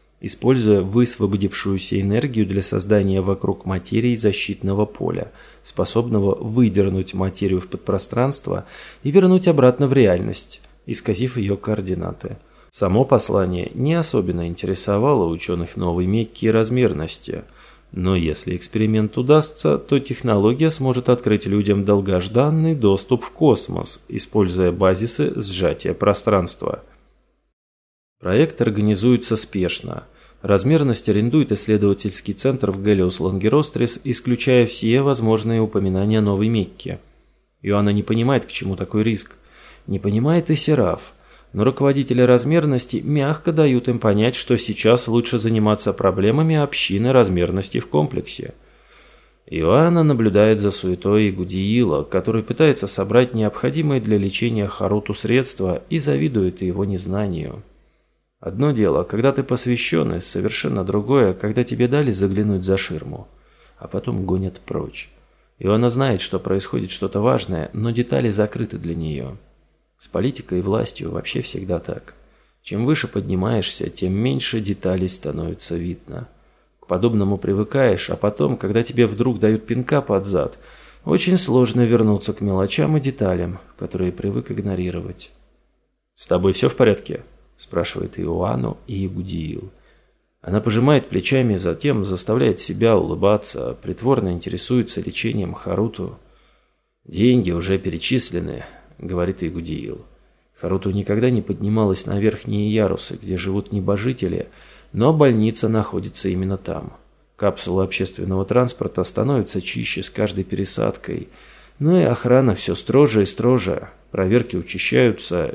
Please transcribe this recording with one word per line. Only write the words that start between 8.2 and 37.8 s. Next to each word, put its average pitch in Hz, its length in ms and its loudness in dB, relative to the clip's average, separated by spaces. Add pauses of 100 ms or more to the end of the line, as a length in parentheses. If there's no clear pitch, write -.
и 143 80 -2
вернуть 185 360 6
обратно 139 400 4
в 131 60 0
реальность, 98 680 2 (260)
исказив 123 500 -4
её 101 180 0
координаты. 92 800 -4 (340)
Само 104 340 2
послание 95 680 2
не 139 180 0
особенно 92 540 0
интересовало 101 800 0
учёных 85 500 -4
Новой 90 300 -2
Мекки 110 380 -2
и 110 60 4
размерности, 110 920 -2 (480)
но 92 240 0
если 82 400 -2
эксперимент 110 640 0
удастся, 147 600 2
то - 220 0
технология 123 720 2
сможет 131 400 0
открыть 107 360 2
людям 101 400 2
долгожданный 104 880 2
доступ 113 480 2
в - 80 -14
космос, - 800 0
используя 90 640 0
базисы 95 680 0
сжатия 87 540 -2
пространства. - 920 0 (1400)
Проект 123 420 0
организуется 107 760 2
спешно. - 640 -4 (380)
Размерность 117 640 2
арендует 117 440 2
исследовательский 101 800 0
центр 127 380 0
в 98 100 -6
Галиус 95 380 2
Лонгерострис, 107 840 0
исключая 123 640 2
все 113 360 2
возможные 113 600 2
упоминания 101 580 2
о 107 40 2
Новой 104 260 2
Мекке. 98 500 -4 (640)
Иоанна 101 280 2